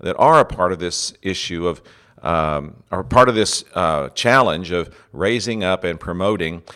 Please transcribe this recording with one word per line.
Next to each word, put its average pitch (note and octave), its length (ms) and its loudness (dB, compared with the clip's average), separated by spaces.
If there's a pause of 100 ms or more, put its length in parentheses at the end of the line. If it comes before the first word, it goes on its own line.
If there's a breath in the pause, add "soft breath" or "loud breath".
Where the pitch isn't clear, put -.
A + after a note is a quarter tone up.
that E2+ 180 -4
are D3+ 220 6
a - 40 4
part F2+ 280 0
of E2+ 60 -6
this - 420 -6
issue F2 480 -6
of, E2 120 -6 (400 soft breath)
um, D2+ 680 -4
are F#2 140 -6
part B2+ 240 6
of A#2 60 2
this, - 280 0 (120)
uh, D#2 340 0
challenge F#2 640 2
of E2+ 220 -4 (200 soft breath)
raising A2 500 -2
up F#2 220 0
and E2+ 160 -4
promoting F2 640 -4 (120 loud breath)